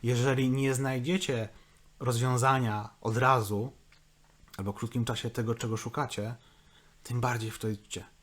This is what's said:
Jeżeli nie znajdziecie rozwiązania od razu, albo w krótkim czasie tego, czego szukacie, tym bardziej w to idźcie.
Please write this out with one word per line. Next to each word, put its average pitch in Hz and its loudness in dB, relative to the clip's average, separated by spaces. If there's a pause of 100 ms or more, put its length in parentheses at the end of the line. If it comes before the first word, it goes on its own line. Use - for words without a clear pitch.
Jeżeli 127 2
nie 135 2
znajdziecie 131 0 (520)
rozwiązania 123 2 (100)
od 110 0
razu, 120 2 (840)
albo 98 -4
w - -6
krótkim 117 -2
czasie 117 -4
tego, 117 -2
czego 110 -2
szukacie, 117 -4 (680)
tym 120 -4
bardziej 117 0
w - -12
to 113 -4
idźcie. 101 -8 (180)